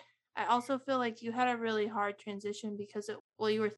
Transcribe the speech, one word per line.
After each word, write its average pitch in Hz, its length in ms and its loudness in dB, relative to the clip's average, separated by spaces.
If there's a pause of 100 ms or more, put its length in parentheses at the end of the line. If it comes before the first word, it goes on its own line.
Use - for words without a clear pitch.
(360)
I 214 120 0
also 240 300 2
feel 262 200 0
like 240 240 -2
you 233 100 -4
had 247 160 4
a 247 80 4
really 220 320 2
hard 202 320 -2
transition 208 560 -6
because 208 320 -6
it, 208 80 -6 (220)
well, 214 120 2
you 220 120 4
were 208 160 2